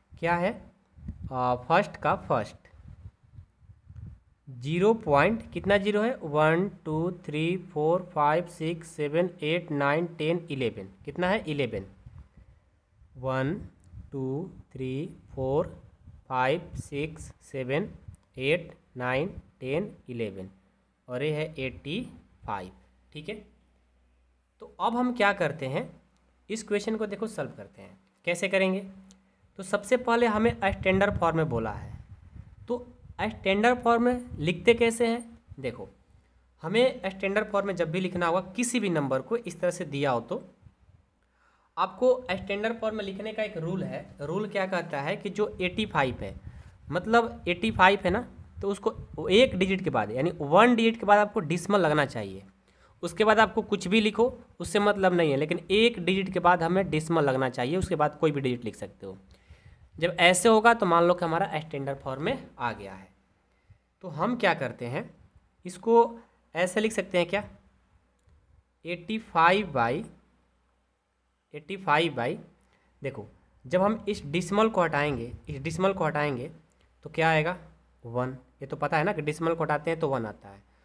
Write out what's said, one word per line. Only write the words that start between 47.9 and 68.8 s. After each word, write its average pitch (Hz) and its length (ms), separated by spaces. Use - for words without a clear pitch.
है 180 120
ना, 233 140
तो 196 100
उसको - 600
एक 233 260
डिजिट 190 280
के 165 60
बाद, 110 220
यानी 135 200
वन 180 440
डिजिट 226 240
के 202 60
बाद 208 140
आपको 208 220
डेसिमल 175 400
लगना 151 260
चाहिए। 98 360
उसके 170 220
बाद 214 140
आपको 220 240
कुछ 190 240
भी 214 140
लिखो, 214 260
उससे 175 200
मतलब 202 340
नहीं 165 180
है, 135 60
लेकिन 156 340
एक 226 280
डिजिट 190 340
के 180 80
बाद 175 220
हमें 180 260
डेसिमल 160 340
लगना 131 280
चाहिए, 135 260
उसके 185 180
बाद 151 240
कोई 160 120
भी 143 100
डिजिट 123 240
लिख 104 100
सकते - 300
हो। 95 120
जब 170 240
ऐसे 185 300
होगा 220 240
तो 226 120
मान 170 180
लो 175 100
कि 175 120
हमारा 165 340
स्टैंडर्ड 139 380
फॉर्म 135 260
में 254 240
आ 120 140
गया 98 200
है। 95 140
तो 185 60
हम 175 280
क्या 190 160
करते 127 320
हैं, 139 180
इसको 226 540
ऐसे 180 240
लिख 220 120
सकते 190 260
हैं 170 120
क्या, 202 140